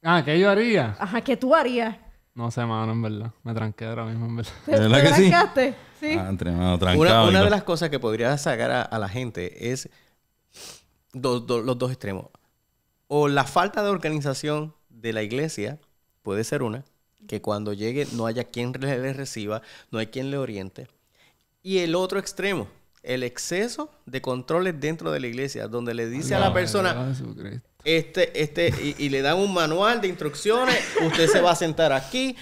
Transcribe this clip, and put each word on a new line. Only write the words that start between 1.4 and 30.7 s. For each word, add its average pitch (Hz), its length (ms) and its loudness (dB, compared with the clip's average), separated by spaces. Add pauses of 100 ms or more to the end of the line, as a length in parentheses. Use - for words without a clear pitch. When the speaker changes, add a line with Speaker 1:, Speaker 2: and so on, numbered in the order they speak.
Speaker 2:
harías? 240 400 0 (400)
Speaker 1:
No 117 160 -4
sé, 120 140 -4
mano, 110 260 -2
en 117 100 -2
verdad. 107 300 -6 (120)
Me 117 120 -6
tranqué 110 300 -6
ahora 113 200 -6
mismo, 113 220 -6
en 117 100 -6
verdad. 113 140 -8 (140)
Speaker 2:
¿Te, 302 80 -2
Speaker 3:
¿De 107 60 6
verdad 110 180 6
Speaker 2:
te 139 100 8
Speaker 3:
que - 80 6
sí? 185 140 8
Speaker 2:
trancaste? 285 460 4 (240)
Sí. 302 200 -2
Speaker 3:
Ah, 92 100 -4
entre, 87 220 -2
mano, 90 240 2
Speaker 4:
Una, 85 40 0
Speaker 3:
trancado, 110 440 6
Speaker 4:
una 190 160 6
de 202 60 6
Speaker 3:
Víctor. 202 60 6
Speaker 4:
las 208 120 2
cosas 165 260 -2
que 139 100 -2
podría 117 380 0
sacar 123 340 0
a, 123 120 0
a 113 160 -4
la 98 100 -4
gente 110 600 -6
es... - 180 -8 (1200)
Do-, 123 260 0
do-, 117 220 -2
los 123 160 -2
dos 127 140 -2
extremos. 101 360 -8 (800)
O 147 200 2
la 143 160 4
falta 196 400 0
de 202 60 0
organización 151 840 -4 (160)
de 113 240 -6
la 110 100 -2
iglesia, 127 540 -6 (460)
puede 104 200 -4
ser 139 200 -4
una, 117 200 -6 (440)
que 104 140 -8
cuando 104 320 -4
llegue 120 400 -4
no 117 120 -4
haya 113 200 -4
quien 120 340 -6
le, 135 180 -4
le 131 160 -4
reciba, 110 480 -8 (300)
no 113 80 -4
hay 110 80 -4
quien 135 240 -8
le 143 60 -4
oriente. 113 500 -8 (720)
Y 190 180 0
el 170 140 0
otro 185 240 0
extremo, 185 500 -4 (360)
el 127 200 -4
exceso 220 680 -6 (140)
de 131 160 -8
controles 160 580 -2
dentro 160 320 -4
de 147 80 -2
la 127 80 -6
iglesia, 120 400 -6
donde 117 260 -6
le 117 160 -4
dice 131 240 -4
a 190 60 2
la 196 80 4
Speaker 1:
Alabado 185 180 2
Speaker 4:
persona, 170 440 0
Speaker 1:
Jesucristo. 127 580 -10 (160)
Speaker 4:
este, 165 580 0
este, 165 400 0
y, 143 240 -4
y 139 40 0
le 135 120 0
dan 147 160 2
un 196 160 0
manual 180 480 2
de 196 60 -2
instrucciones, 214 720 0 (260)